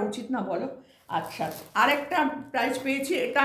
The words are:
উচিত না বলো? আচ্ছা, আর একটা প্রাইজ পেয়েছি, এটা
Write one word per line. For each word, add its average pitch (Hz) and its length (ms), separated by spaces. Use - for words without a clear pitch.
উচিত 220 260
না 226 60
বলো? 180 160
আচ্ছা, - 260
আর 247 160
একটা 339 220
প্রাইজ 247 220
পেয়েছি, 277 280
এটা 277 180